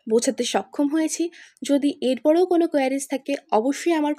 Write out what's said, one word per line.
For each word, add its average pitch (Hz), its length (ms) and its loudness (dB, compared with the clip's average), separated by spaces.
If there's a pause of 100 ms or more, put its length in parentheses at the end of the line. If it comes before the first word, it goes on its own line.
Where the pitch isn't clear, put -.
(120)
বোঝাতে 240 320 0 (100)
সক্ষম 220 320 -2 (100)
হয়েছি। 320 280 -2 (460)
যদি 277 200 2 (200)
এরপরেও 311 440 2
কোনো 339 200 2
কোয়ারিজ 269 300 0 (100)
থাকে 269 200 -4 (260)
অবশ্যই 277 400 0
আমার 294 200 0